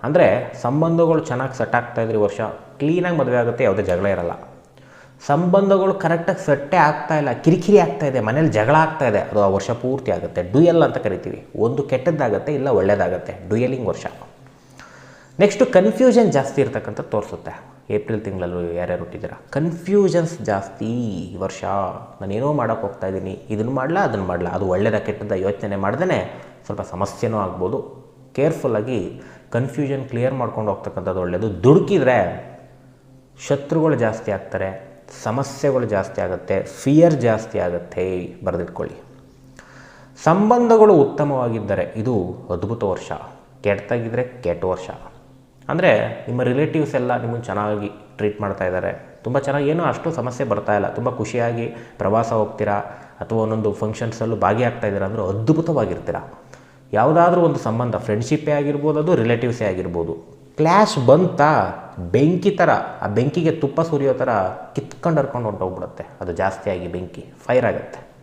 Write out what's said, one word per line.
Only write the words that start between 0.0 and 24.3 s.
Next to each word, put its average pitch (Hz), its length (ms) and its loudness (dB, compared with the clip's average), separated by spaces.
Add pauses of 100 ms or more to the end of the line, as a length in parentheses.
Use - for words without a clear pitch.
ಅಂದರೆ 151 220 6 (360)
ಸಂಬಂಧಗಳು 165 640 2
ಚೆನ್ನಾಗಿ 127 300 -4
ಸೆಟ್ 117 200 0
ಆಗ್ತಾ 117 240 -4
ಇದ್ರೆ 110 160 0
ಈ 104 40 4
ವರ್ಷ 104 180 0 (380)
ಕ್ಲೀನಾಗಿ 175 400 0
ಮದುವೆ 123 220 2
ಆಗುತ್ತೆ, 117 260 0
ಯಾವುದೇ 98 220 2
ಜಗಳ 90 260 2
ಇರಲ್ಲ. 87 180 -4 (920)
ಸಂಬಂಧಗಳು 185 720 4 (100)
ಕರೆಕ್ಟಾಗಿ 170 420 0
ಸೆಟ್ಟೇ 143 320 0
ಆಗ್ತಾ 151 440 2
ಇಲ್ಲ, 139 100 -2 (120)
ಕಿರಿಕಿರಿ 175 360 6
ಆಗ್ತಾ 147 320 0
ಇದೆ, 131 160 0
ಮನೇಲಿ 147 280 2
ಜಗಳ 110 200 4 (100)
ಆಗ್ತಾ 156 260 -4
ಇದೆ, 101 100 2 (100)
ಅದು 104 120 2
ಆ 98 140 4
ವರ್ಷ 107 140 -4 (120)
ಪೂರ್ತಿ 131 280 -2
ಆಗುತ್ತೆ. 87 300 -4 (120)
ಡ್ಯುಯಲ್ 165 340 6
ಅಂತ 120 100 -2
ಕರಿತೀವಿ, - 420 -4 (260)
ಒಂದು 135 260 0
ಕೆಟ್ಟದ್ದಾಗತ್ತೆ, 131 680 0
ಇಲ್ಲ 135 100 -2 (100)
ಒಳ್ಳೇದಾಗತ್ತೆ, 90 560 0 (140)
ಡ್ಯುಯಲಿಂಗ್ 123 420 0
ವರ್ಷ. - 140 -8 (1300)
ನೆಕ್ಸ್ಟು 202 260 4 (120)
ಕನ್ಫ್ಯೂಷನ್ 220 600 6
ಜಾಸ್ತಿ 135 240 0
ಇರ್ತಕ್ಕಂಥದ್ದು 117 540 -4
ತೋರಿಸುತ್ತೆ. - 380 -6 (360)
ಏಪ್ರಿಲ್ 104 360 -2
ತಿಂಗಳಲ್ಲೂ 90 480 -4
ಯಾರ್ಯಾರು 87 260 -2
ಹುಟ್ಟಿದ್ದೀರಾ, - 500 -12
ಕನ್ಫ್ಯೂಷನ್ಸ್ 170 920 0
ಜಾಸ್ತಿ 104 440 -4 (460)
ಈ 98 60 -12
ವರ್ಷ. 92 260 -8 (580)
ನಾನೇನೋ 110 320 -2
ಮಾಡೋಕ್ಕೆ 113 340 -2
ಹೋಗ್ತಾ - 200 -6
ಇದ್ದೀನಿ, 95 420 -6
ಇದನ್ನು 110 220 -2
ಮಾಡ್ಲಾ, 139 300 -2
ಅದನ್ನು 107 240 -2
ಮಾಡ್ಲಾ, 90 240 -2